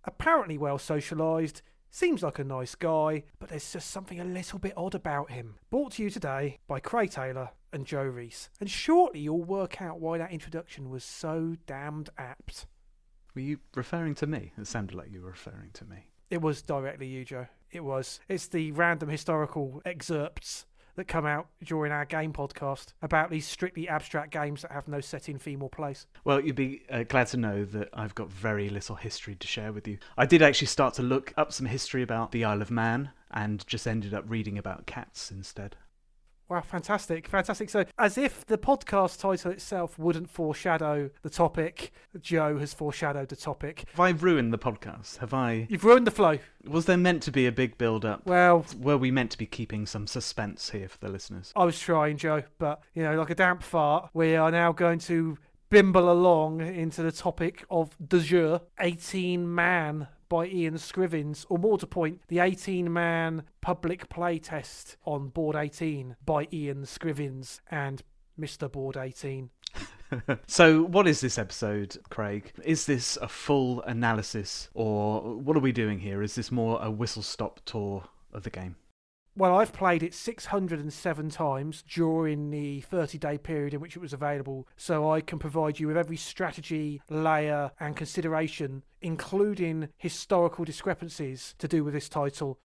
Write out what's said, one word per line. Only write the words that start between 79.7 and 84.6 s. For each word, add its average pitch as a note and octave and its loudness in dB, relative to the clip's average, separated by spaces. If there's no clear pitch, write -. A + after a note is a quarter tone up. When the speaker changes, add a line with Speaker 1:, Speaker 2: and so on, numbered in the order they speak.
Speaker 1:
played F3 2
it F3 -6
six - -10
hundred F#3 -2
and D3 -6
seven D#3 -4
times D3 -4
during D#3+ 0
the C#3+ -6
thirty-day D3+ -2
period D3 -2
in C#3+ -4
which E3 -14
it F3+ -12
was C#3+ -10
available, C3+ -4